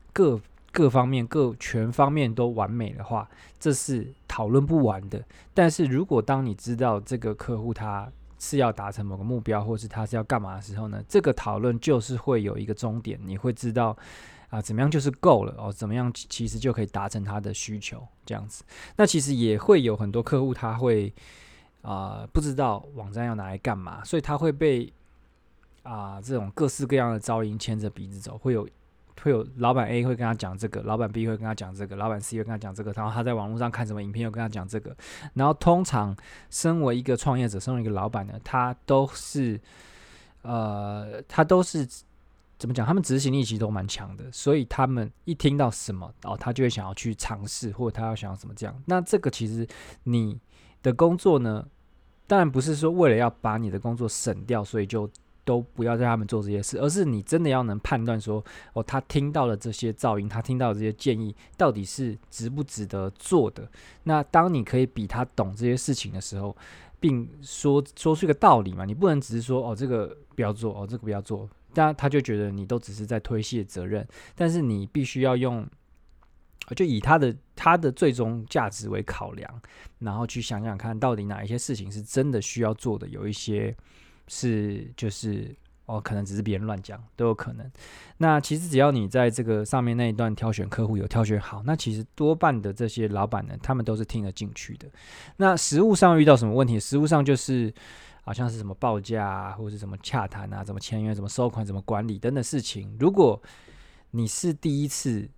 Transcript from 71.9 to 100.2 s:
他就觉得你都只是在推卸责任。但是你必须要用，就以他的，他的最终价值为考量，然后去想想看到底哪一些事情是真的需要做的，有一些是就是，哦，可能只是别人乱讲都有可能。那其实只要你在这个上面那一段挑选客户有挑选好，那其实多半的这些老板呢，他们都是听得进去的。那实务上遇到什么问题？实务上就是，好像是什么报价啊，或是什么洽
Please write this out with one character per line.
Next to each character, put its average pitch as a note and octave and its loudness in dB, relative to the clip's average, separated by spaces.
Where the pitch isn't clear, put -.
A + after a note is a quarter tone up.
他 C#3+ 0
就 C#3+ 4
觉 A2+ 0
得 G#2 -2
你 G2 -6
都 A#2+ -2
只 G2+ -10
是 G#2+ -8
在 A2+ -2
推 A2 -2
卸 A2 -4
责 F#2 -8
任。 G2+ -4
但 E3 2
是 E3+ 2
你 G#2+ 0
必 D3 -2
须 B2+ -4
要 B2+ 4
用， A#2+ -2
就 F#3+ 4
以 C3 2
他 D3+ 6
的， B2+ 4
他 F3 6
的 D#3+ 0
最 C#3 4
终 A#2 -2
价 A#2+ 0
值 G#2 -8
为 G2+ -4
考 - -8
量， - -14
然 G#2+ -6
后 A2+ -2
去 A#2+ -6
想 G#2+ -4
想 A2 -6
看 A2 -6
到 B2 2
底 G#2 -4
哪 G2+ -6
一 G2+ -8
些 A#2 -4
事 B2+ -6
情 G2+ -8
是 G#2 -8
真 C3+ 0
的 A2+ 0
需 A#2 -4
要 A2 2
做 G#2+ -4
的， F#2+ -12
有 G2 -10
一 G#2 -4
些 G#2+ -2
是 G#2+ -2
就 A2 -4
是， G#2 -6
哦， G#2+ -6
可 - -6
能 G2+ -2
只 F#2+ -6
是 G#2 -2
别 G2+ 0
人 G#2+ -4
乱 G2+ -6
讲 G#2+ -14
都 A#2 2
有 A2+ 4
可 A#2+ -6
能。 B2 -14
那 D#3 6
其 D3+ -2
实 F3 -6
只 D3 0
要 C#3+ 8
你 A2+ 0
在 B2 4
这 A2+ -2
个 A2 0
上 B2+ 0
面 A#2+ 0
那 A#2+ 2
一 - 2
段 A2 0
挑 A2+ 0
选 G2+ -4
客 A2 -2
户 G#2+ 0
有 G2 -2
挑 A2+ 2
选 G#2 2
好， G2+ -8
那 D3+ 0
其 A#2 -2
实 A2 -6
多 D#3 4
半 D3 2
的 G2 -4
这 A#2 -2
些 A2 -2
老 G2+ 0
板 G2+ -4
呢， - -10
他 C3 0
们 A#2+ 0
都 A2 0
是 A2 -2
听 A2 -4
得 G2 -4
进 G#2 -8
去 - -12
的。 - -18
那 F#3+ 6
实 D#3 4
务 G#3+ 8
上 E3+ 8
遇 D3+ 8
到 D3 12
什 A#2 6
么 G#2+ 2
问 C3 4
题？ A#2+ 2
实 C3+ -2
务 D3+ 4
上 D3+ 6
就 C3+ 4
是， A#2+ -2
好 G#2+ -8
像 B2 -2
是 A2+ -6
什 G#2 -8
么 F#2+ -8
报 A2+ 0
价 G#2 -2
啊， F#2+ -6
或 G#2 -10
是 G#2 -10
什 G2+ -12
么 G2 -10
洽 G#2+ -2